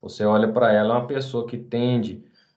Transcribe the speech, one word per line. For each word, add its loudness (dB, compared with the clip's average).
Você -8
olha 4
pra 4
ela, 4
é 2
uma -8
pessoa -4
que -10
tende -2